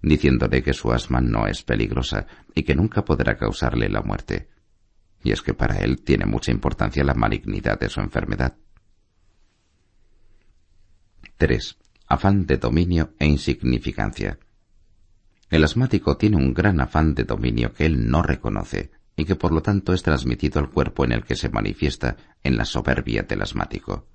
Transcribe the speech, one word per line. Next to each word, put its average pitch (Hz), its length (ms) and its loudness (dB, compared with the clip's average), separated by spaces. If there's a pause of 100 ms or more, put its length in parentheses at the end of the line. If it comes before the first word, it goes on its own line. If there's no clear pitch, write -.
diciéndole 65 600 2
que 67 100 0
su 57 180 -2
asma 62 300 0
no 55 260 0
es - 160 -6
peligrosa 55 640 -2 (280)
y - 80 0
que 69 120 0
nunca 101 300 0
podrá 58 320 0
causarle 55 540 -2
la 50 100 -2
muerte. 50 480 -6 (760)
Y 57 100 0
es 50 100 -2
que 60 100 -2
para 52 280 0
él 60 220 0
tiene 52 220 2
mucha 53 260 -2
importancia 58 540 0
la 69 80 2
malignidad 52 680 -2
de 55 120 -4
su - 100 -8
enfermedad. 50 560 -2 (2750)
Tres. - 420 -2 (280)
Afán 98 400 2
de 67 120 0
dominio 80 600 0
e 76 80 2
insignificancia. 58 1120 -2 (1080)
El 78 160 6
asmático 104 520 2
tiene 104 200 2
un 67 160 4
gran 87 280 2
afán 78 340 2
de 64 100 0
dominio 57 480 -2
que - 140 0
él 60 240 2
no 76 120 4
reconoce 50 680 -4 (260)
y 80 80 0
que 90 120 0
por 87 140 0
lo 80 120 2
tanto 98 300 0
es 90 100 0
transmitido 69 580 0
al 71 100 -4
cuerpo 65 340 0
en 60 80 0
el 58 120 -2
que 58 120 -4
se - 120 -4
manifiesta 53 680 -2 (280)
en 65 120 2
la 55 80 0
soberbia 58 580 -2
del 50 200 -4
asmático. 50 720 -8